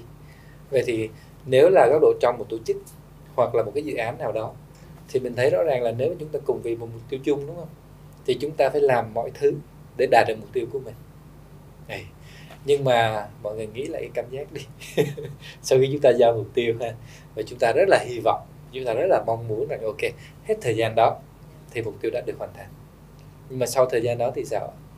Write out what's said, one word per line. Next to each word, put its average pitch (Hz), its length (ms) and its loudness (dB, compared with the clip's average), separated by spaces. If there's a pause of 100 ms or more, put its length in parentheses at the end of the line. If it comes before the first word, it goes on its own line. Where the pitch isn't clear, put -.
(720)
Vậy 131 160 2
thì 110 220 -2 (380)
nếu 131 240 6
là 165 200 8
góc 151 120 4
độ 117 180 8
trong 120 180 2
một 107 100 -10
tổ 113 80 -6 (100)
chức 196 100 -2 (600)
hoặc 117 180 0
là 117 80 2
một 104 120 -4
cái 151 100 -4
dự 151 100 -6
án 117 240 -4
nào 123 140 -4
đó, 110 200 -4 (560)
thì 131 120 0
mình 123 140 -6
thấy 123 160 2
rõ 180 120 2
ràng 139 200 0
là 117 160 0
nếu 156 220 -2
chúng 156 80 -10
ta 147 180 -6
cùng 117 160 -2
vì 117 140 -4
một 117 160 -12
mục 113 160 -16
tiêu 135 160 -8
chung, 143 220 -2
đúng 165 100 -12
không? 165 120 -14 (580)
Thì 123 140 0
chúng 147 100 -4
ta 143 200 2
phải 147 100 0
làm 120 340 2
mọi 117 200 -4
thứ 143 180 2 (440)
để 123 140 2
đạt 117 180 6
được 113 120 -4
mục 104 120 -18
tiêu 117 200 -4
của 139 80 -8
mình. 110 140 -14 (960)
Đấy. 101 160 -10 (600)
Nhưng 139 200 2
mà 113 440 2 (140)
mọi 107 140 -8
người 110 100 -8
nghĩ 117 200 -10
lại 151 160 -8
cái 117 120 -10
cảm 120 160 -2
giác 135 220 -10
đi. 143 100 -12 (340)
<laughs> 151 80 4 (580)
Sau 131 160 4
khi 135 140 4
chúng 143 80 -4
ta 135 100 6
giao 117 220 6
mục 107 220 -4
tiêu 117 260 0
ha, 117 120 -6 (420)
và 110 120 -6
chúng 123 120 -14
ta 117 140 2
rất 170 160 4
là 131 200 4
hy 120 160 -6
vọng, - 220 0 (260)
chúng 131 120 -10
ta 117 100 -2
rất 143 120 0
là 139 200 2
mong 113 220 -4
muốn 110 200 -4
rằng 123 160 -8
ok, 107 160 -6 (440)
hết 110 160 -2
thời 113 160 -2
gian 113 180 0
đó 113 240 4 (520)
thì 117 120 -6
mục 104 180 -8
tiêu 117 140 -2
đã 120 120 -4
được 107 120 -6
hoàn 104 180 -10
thành. 98 120 -18 (840)
Nhưng 131 80 -8
mà 123 80 2
sau 127 200 4
thời 120 160 0
gian 117 160 -2
đó 120 160 0
thì 135 100 -6
sao? - 280 -6 (260)